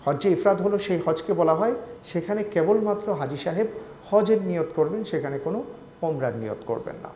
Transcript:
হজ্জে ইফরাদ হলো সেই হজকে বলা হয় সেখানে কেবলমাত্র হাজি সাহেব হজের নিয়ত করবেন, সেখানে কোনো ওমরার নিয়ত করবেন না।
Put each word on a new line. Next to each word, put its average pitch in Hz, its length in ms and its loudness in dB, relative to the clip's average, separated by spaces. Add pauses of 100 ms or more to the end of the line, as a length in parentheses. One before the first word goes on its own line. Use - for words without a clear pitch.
হজ্জে 147 340 0
ইফরাদ 196 240 4
হলো 202 180 2
সেই 185 280 0
হজকে 160 340 0
বলা 160 140 6
হয় 220 200 2 (300)
সেখানে 196 360 -4 (140)
কেবলমাত্র 208 600 2
হাজি 143 300 -4
সাহেব 185 240 0 (380)
হজের 208 420 4
নিয়ত 165 280 0
করবেন, 165 280 2
সেখানে 139 340 -4
কোনো 170 200 -2 (440)
ওমরার 135 400 0
নিয়ত 107 240 -6
করবেন - 360 -4
না। - 140 -12